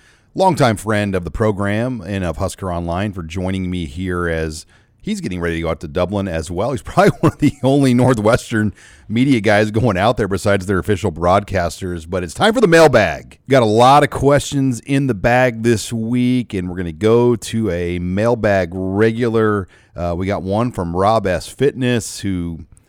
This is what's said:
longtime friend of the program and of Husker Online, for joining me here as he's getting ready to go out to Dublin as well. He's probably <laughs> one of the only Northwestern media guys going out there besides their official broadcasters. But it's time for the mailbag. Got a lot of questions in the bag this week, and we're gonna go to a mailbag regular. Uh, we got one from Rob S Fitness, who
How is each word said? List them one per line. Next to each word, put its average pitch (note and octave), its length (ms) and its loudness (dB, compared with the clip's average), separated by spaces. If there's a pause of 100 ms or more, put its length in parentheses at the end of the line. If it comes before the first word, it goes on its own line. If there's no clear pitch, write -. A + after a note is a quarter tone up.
(340)
longtime C#3 440 2
friend G#2 360 -2
of F2+ 120 -2
the D#2+ 60 -8
program G#2+ 680 -2
and G2 240 -6
of E2 140 -4
Husker F#2 340 -6
Online, F2 400 -4
for F2+ 100 -10
joining F#2 480 -6
me F2+ 160 -4
here F2 440 -4
as D#2+ 360 -6 (360)
he's G#3 180 -6
getting F2+ 220 -6
ready E2+ 160 -2
to E2 40 -4
go E2 80 -4
out D#2+ 120 -6
to D#2+ 80 -10
Dublin F2+ 380 -2
as E2 220 -6
well. F#2+ 220 -4
He's B2+ 100 -6
probably F#3+ 300 2
<laughs> - 80 -8
one - 140 2
of - 60 -20
the D3 140 2 (100)
only C3+ 300 4
Northwestern A2+ 800 2 (360)
media B2 300 2
guys G#2+ 320 2
going G#2+ 260 0
out A2 180 2
there G#2+ 120 -2
besides G2 380 0
their F#2+ 140 0
official F#2+ 320 -2
broadcasters. F2 1000 -2
But F#2 140 -4
it's E2+ 100 -10
time G#3+ 200 2
for B3 80 -2
the G#3+ 60 6
mailbag. A#2+ 720 4 (100)
Got C3 120 4
a A2+ 60 4
lot B2 360 6
of C#3 60 2
questions C3+ 680 0
in C#3 280 0
the B2 60 0
bag A#2 500 2
this A#2 280 0
week, B2 600 -2
and F2+ 160 -4
we're F2 80 -8
gonna F2 160 -6
go A#2 420 4
to A2 340 -4
a F2 300 -2
mailbag G2 720 0
regular. G#2+ 960 0 (280)
Uh, F2 220 -4
we F#2 80 -4
got F#2 180 -4
one G#2+ 300 -2
from F2 200 -6
Rob G2+ 320 2
S F2+ 220 -2
Fitness, B2 720 -2
who E2+ 460 -6 (240)